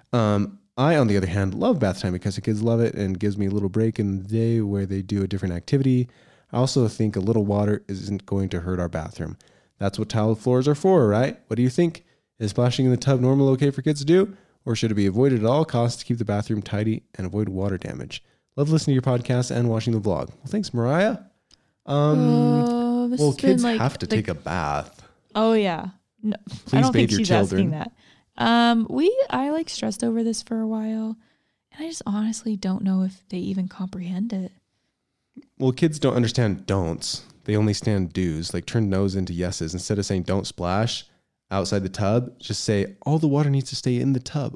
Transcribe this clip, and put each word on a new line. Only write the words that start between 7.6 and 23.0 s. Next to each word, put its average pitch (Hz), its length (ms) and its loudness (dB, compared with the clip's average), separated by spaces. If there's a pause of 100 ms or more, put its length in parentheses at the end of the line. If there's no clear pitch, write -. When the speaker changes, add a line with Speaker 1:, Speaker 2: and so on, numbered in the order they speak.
Speaker 1:
isn't 98 400 -8
going 98 220 -2
to 90 100 -4
hurt 90 200 -4
our 87 80 -2
bathroom. 80 500 -8 (420)
That's 101 180 -2
what 110 120 -4
tile 110 260 2
floors 127 320 0
are 147 80 4
for, 170 320 4
right? 117 400 2
What 113 100 -6
do 123 60 2
you 131 80 4
think? 170 340 0 (320)
Is 104 140 -2
splashing 127 340 2
in 127 60 4
the 120 60 4
tub 135 240 2
normal 135 280 4
okay 135 220 2
for 139 100 -6
kids 143 200 -2
to 139 40 -8
do? 185 320 4 (280)
Or 117 100 -2
should 110 160 0
it 104 40 -2
be 101 120 4
avoided 120 320 2
at 107 80 0
all 147 180 2
costs 120 360 0
to - 40 -16
keep 117 140 -2
the 110 60 -4
bathroom 104 360 -2
tidy 107 400 -2 (140)
and 92 100 -6
avoid 101 240 -2
water 95 300 -4
damage? - 440 -12 (320)
Love 143 140 0
listening 151 300 4
to 123 100 0
your 123 80 2
podcast 123 320 0
and 120 200 0
watching 113 240 0
the 110 60 2
vlog. 92 300 -2
Well, - 160 -20
thanks, 202 300 -4
Mariah. 165 420 0 (720)
Um, 233 800 4
Speaker 2:
Oh, 240 420 0